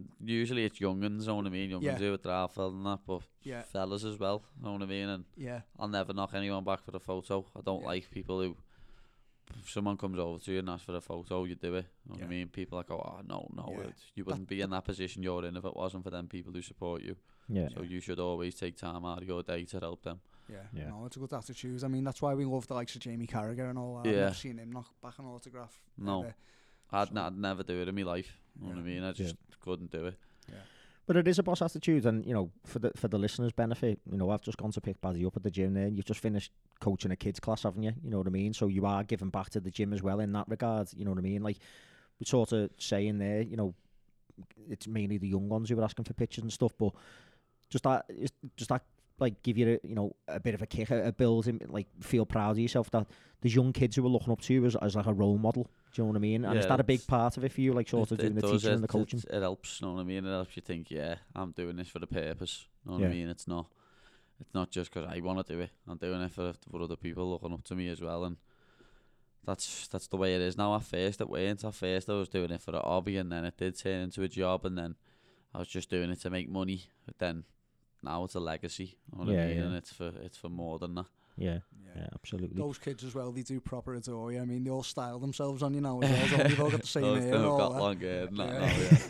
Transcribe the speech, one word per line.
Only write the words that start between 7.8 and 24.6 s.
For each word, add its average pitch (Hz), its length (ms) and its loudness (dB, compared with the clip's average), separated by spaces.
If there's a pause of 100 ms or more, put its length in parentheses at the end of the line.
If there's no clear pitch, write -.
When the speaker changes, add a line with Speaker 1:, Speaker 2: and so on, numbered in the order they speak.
Speaker 2:
Yeah. - 40 -8
Speaker 1:
like 90 240 -4
people 92 300 -4
who, 92 160 -2 (1040)
if 98 120 -16
someone 101 280 -2
comes 95 200 -4
over 85 240 -2
to 98 100 -4
you 95 80 0
and 92 100 -4
asks 87 160 -8
for 87 100 -6
a 87 60 -6
photo, 87 420 -4
you 90 100 -6
do 87 200 -4
it, 92 100 -2 (220)
know - 80 -14
what 92 60 -10
I - 20 -8
Speaker 2:
Yeah. 87 60 -8
Speaker 1:
mean? 87 200 -6
People 90 300 -8
that 87 80 -8
go, 82 120 -6
"Oh, - 280 -10
no, - 260 -8
no, - 200 -10
Speaker 2:
Yeah. 95 160 -8
Speaker 1:
it, - 60 -14 (200)
you 98 100 -6
Speaker 2:
That 92 60 -6
Speaker 1:
wouldn't 92 180 -4
be 98 140 -2
in 95 80 -2
that 92 140 -4
position 92 380 -6
you're 90 220 -2
in 87 140 -6
if 87 80 -10
it - 100 -8
wasn't 90 280 -6
for 95 60 -8
them 87 180 -8
people 90 260 -10
who 90 80 -6
support 87 400 -8
you." 92 140 -10 (320)
Speaker 3:
Yeah. 95 260 0
Speaker 1:
So 85 80 -8
Speaker 2:
Yeah. 87 80 -8
Speaker 1:
you 90 100 -6
should 87 200 -6
always 87 340 -2
take 90 240 -6
time 87 260 -8
out 87 160 -6
of 92 80 -10
your 90 140 -4
day 87 240 -4
to 92 140 -8
help 87 220 -8
them. 87 180 -8 (280)
Speaker 2:
Yeah. 101 240 -16
Speaker 3:
Yeah. 151 160 -8
Speaker 2:
No, 107 160 -10
it's 123 120 -12
a 131 40 -12
good 135 140 -8
attitude. 127 500 -8
I 131 40 -2
mean, 131 160 0
that's 135 180 -4
why 143 120 2
we 139 120 0
love 127 220 -2
the 135 60 -6
likes 120 200 -4
of 120 80 -10
Jamie 117 240 -6
Carragher 117 420 -4
and 127 100 -6
all 123 240 -6
that. 113 60 0
I've 107 60 4
Speaker 1:
Yeah. 98 80 4
Speaker 2:
never 98 120 2
seen 127 240 -10
him 117 140 -12